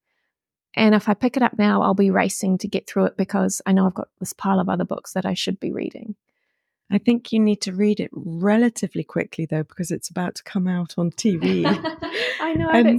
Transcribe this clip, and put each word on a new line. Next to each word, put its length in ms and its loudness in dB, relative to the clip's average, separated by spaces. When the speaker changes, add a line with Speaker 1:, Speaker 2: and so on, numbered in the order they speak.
Speaker 1:
And 180 2
if 160 0
I 60 0
pick 200 -2
it 60 -2
up 160 -2
now, 240 2
I'll 140 0
be 160 2
racing 480 0
to 80 -6
get 180 -6
through 200 0
it 120 -4
because 480 -2
I 60 0
know 160 4
I've 80 -2
got 140 -8
this 140 -8
pile 260 0
of 100 0
other 160 -2
books 280 -8
that 120 -4
I 80 -2
should 260 -4
be 120 -6
reading. 440 -8
Speaker 2:
I 80 2
think 320 0
you 80 4
need 220 4
to 120 -6
read 260 2
it 140 -4
relatively 880 0
quickly, 440 -4
though, 160 -2
because 260 -8
it's 200 -6
about 260 -6
to 80 -16
come 240 -2
out 300 -2
on 140 0
T 260 0
V. 280 2
Speaker 1:
<laughs> 760 -4
I 140 -2
know, 140 0
Speaker 2:
And 180 6